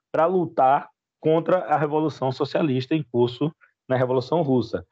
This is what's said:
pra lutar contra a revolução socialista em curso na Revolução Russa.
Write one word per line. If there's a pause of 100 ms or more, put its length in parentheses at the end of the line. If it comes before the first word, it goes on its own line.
(120)
pra
lutar (300)
contra
a
revolução
socialista
em
curso (340)
na
Revolução
Russa.